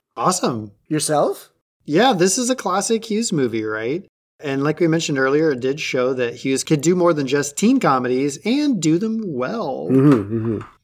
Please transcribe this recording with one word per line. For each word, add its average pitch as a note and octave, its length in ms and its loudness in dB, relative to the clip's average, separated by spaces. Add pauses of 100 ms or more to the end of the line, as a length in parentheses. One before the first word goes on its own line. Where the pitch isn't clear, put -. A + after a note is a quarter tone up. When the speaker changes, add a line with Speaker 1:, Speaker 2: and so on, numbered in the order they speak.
(160)
Speaker 1:
Awesome. B2 560 -2 (160)
Speaker 2:
Yourself? D#3 640 -2 (340)
Speaker 1:
Yeah, G#3+ 300 2
this F#3 240 2
is B3 120 -2
a B3+ 60 0
classic G3+ 480 -2
Hughes G#3+ 300 -4
movie, A2+ 320 0
right? A2+ 420 -4 (320)
And C#3 240 -4
like D#3 160 0
we F3 80 2
mentioned D#3+ 320 0
earlier, D3 320 2
it B2 80 -4
did C#3 220 -4
show C3 320 -2
that B2 220 -2
Hughes C3+ 280 -2
could D#3 160 0
do E3 160 2
more F3 180 4
than C#3+ 140 -2
just C#3+ 300 -2
teen B3 240 4
comedies C3+ 640 0
and C4 360 0
do D#3+ 160 2
them A3 280 -4
well. D3+ 640 -4
Speaker 2:
Mm-hmm, C3+ 200 6 (260)
mm-hmm. A2 220 -2 (240)